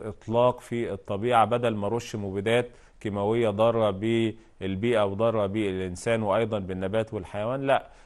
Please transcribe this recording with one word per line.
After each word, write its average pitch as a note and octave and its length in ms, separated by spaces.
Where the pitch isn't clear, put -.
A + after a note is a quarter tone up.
إطلاق A#2 580
في A#2 340
الطبيعة، A2 520
بدل A#2 300
ما G2+ 120
أرش A#2 280
مبيدات G#2+ 540
كيماوية G#2+ 500
ضارة A2 420
بالبيئة G#2+ 1120
وضارة G#2+ 400
بالإنسان G2 760
وأيضا G#2+ 360
بالنبات F#2+ 540
والحيوان. G#2+ 540
لا، C3 200